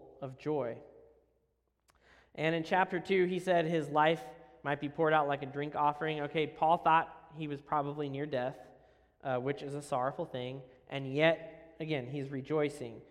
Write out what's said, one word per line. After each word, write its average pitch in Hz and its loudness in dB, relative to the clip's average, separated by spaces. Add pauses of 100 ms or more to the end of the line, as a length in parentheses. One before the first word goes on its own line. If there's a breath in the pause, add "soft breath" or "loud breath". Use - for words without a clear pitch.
(200)
of 135 -10
joy. 131 -2 (1600 soft breath)
And 160 0
in 165 0
chapter 185 2
two, 190 4
he 180 0
said 175 4
his 160 0
life 156 4 (400)
might 143 -2
be 147 -4
poured 156 2
out 151 4
like 139 -2
a 139 -8
drink 143 -6
offering. 147 0
Okay, 147 -2
Paul 160 2
thought - 2
he 156 -6
was 143 -6
probably 147 -2
near 135 -4
death, 135 -4 (680 soft breath)
uh, 131 0
which 139 -4
is 143 -8
a 147 -8
sorrowful 139 -2
thing, 127 -8 (260 loud breath)
and 135 -6
yet, 160 2
again, 156 -4
he's 139 -6
rejoicing. 135 -2